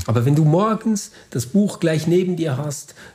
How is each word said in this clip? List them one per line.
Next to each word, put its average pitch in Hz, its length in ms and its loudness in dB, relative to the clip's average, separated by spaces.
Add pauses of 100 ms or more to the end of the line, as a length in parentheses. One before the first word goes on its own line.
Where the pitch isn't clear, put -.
Aber 117 180 2
wenn 143 80 4
du 156 120 4
morgens 208 680 0 (180)
das 120 160 -4
Buch - 340 0
gleich 160 280 -2
neben 180 300 2
dir 151 200 -4
hast, 147 380 -8 (200)